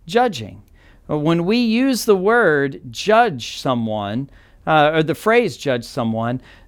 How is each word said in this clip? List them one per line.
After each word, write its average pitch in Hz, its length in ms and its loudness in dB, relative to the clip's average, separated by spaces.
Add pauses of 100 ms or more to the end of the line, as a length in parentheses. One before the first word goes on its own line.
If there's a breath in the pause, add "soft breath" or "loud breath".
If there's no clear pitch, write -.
judging. 165 580 -2 (440 soft breath)
When 160 360 0
we 214 140 2
use 240 480 0
the 208 100 6
word 180 640 2 (100)
judge 190 680 0
someone, 113 720 -4 (360 soft breath)
uh, 151 280 4
or 160 100 2
the 156 100 -2
phrase 214 440 0
judge 123 260 -4
someone, 117 580 -4 (260 soft breath)